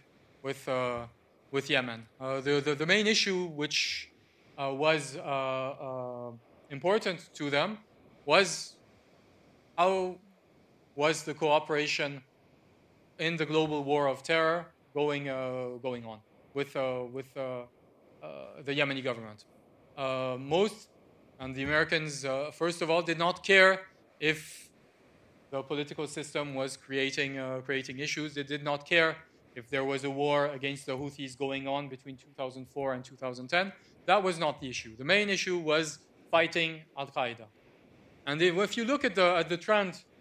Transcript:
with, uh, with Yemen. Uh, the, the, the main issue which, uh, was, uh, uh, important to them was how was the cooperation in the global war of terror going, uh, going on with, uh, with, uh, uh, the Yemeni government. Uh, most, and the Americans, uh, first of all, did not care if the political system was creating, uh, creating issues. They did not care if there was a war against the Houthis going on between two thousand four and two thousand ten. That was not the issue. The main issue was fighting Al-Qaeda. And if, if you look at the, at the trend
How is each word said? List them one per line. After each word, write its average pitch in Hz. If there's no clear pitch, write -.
with, 135
uh, 123
with 139
Yemen. 123
Uh, 135
the, 143
the, 147
the 151
main 202
issue 190
which, -
uh, 139
was, 143
uh, -
uh, 131
important 175
to 147
them 170
was 170
how 185
was 151
the 151
cooperation 147
in 165
the 156
global 151
war 143
of 131
terror 165
going, 143
uh, 127
going 123
on 110
with, 143
uh, 127
with, 131
uh, 127
uh, 143
the 139
Yemeni 139
government. 113
Uh, 131
most, 170
and 131
the 135
Americans, 151
uh, 135
first 170
of 160
all, 165
did 165
not 175
care 190
if -
the 135
political 147
system 147
was 131
creating, 135
uh, 131
creating 131
issues. 151
They 143
did 143
not 143
care 165
if 120
there 135
was 135
a 143
war 143
against 139
the 131
Houthis 139
going 135
on 139
between 131
two -
thousand 131
four 135
and 127
two 135
thousand 127
ten. 190
That 190
was 180
not 151
the 135
issue. 117
The 123
main 202
issue 185
was 156
fighting 165
Al-Qaeda. 127
And 147
if, 175
if 202
you 233
look 269
at 240
the, 180
at 165
the 170
trend 202